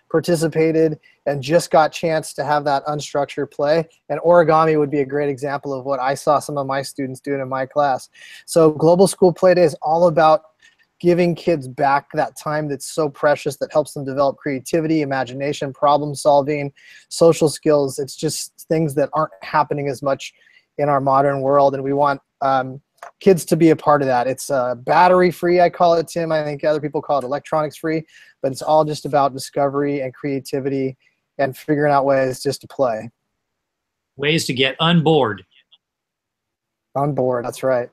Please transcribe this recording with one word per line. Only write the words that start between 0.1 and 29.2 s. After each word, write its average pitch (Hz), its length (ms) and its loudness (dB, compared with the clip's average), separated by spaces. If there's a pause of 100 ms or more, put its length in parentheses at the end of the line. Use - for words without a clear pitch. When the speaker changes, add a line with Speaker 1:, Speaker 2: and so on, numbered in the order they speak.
Speaker 1:
participated 160 880 0 (260)
and 143 160 -4
just 151 300 0
got 156 220 4
chance 160 420 -4
to 147 100 -8
have 147 200 -2
that 139 220 0
unstructured 147 640 -6
play. 156 380 -2 (200)
And 147 120 -4
origami 160 560 4
would 147 140 0
be 147 100 0
a 139 40 0
great 143 240 -2
example 139 440 -6
of 131 120 -8
what 135 160 -4
I 131 140 -2
saw 143 260 2
some 147 180 -8
of 135 80 -4
my 135 160 -4
students 131 380 -10
doing 139 200 -6
in 131 80 -8
my 131 160 -4
class. 135 440 -2 (360)
So 160 280 4
Global 170 340 4
School 175 260 2
Play 185 220 4
Day 180 80 4
is 156 200 2
all 165 260 2
about 156 340 4 (560)
giving 175 360 2
kids 156 340 -2
back 139 460 0
that 151 220 -2
time 151 320 -6
that's 139 180 -8
so 156 220 -2
precious, 143 500 -2
that - 120 -8
helps 151 220 0
them 147 120 -10
develop 135 320 -2
creativity, 156 680 -2
imagination, 135 680 -6
problem 147 420 0
solving, 143 580 0 (360)
social 165 400 4
skills. 147 500 0
It's 135 180 -10
just - 520 -8
things 160 260 -2
that 143 180 0
aren't 156 200 -2 (100)
happening 147 460 -2
as 127 140 -6
much 139 300 -4 (460)
in 143 100 0
our 143 120 2
modern 139 400 2
world. 139 340 4
And 135 100 -6
we 139 80 -2
want, 139 280 0 (200)
um, 131 400 -2 (400)
kids 185 240 4
to - 120 0
be 165 140 6
a 151 60 4
part 147 240 2
of 139 60 -2
that. 123 200 0
It's, 127 240 -6
uh, 123 240 -2
battery 175 560 4
free, 175 300 0
I 175 80 6
call 170 260 2
it, 165 140 -2
Tim. 165 240 -6
I 156 100 0
think 147 220 -6
other 151 160 0
people 143 220 -6
call 147 160 -2
it 127 60 -4
electronics 143 520 -4
free, 160 280 -4 (380)
but 135 80 -2
it's 131 120 -10
all 156 220 2
just 151 200 -6
about 139 300 0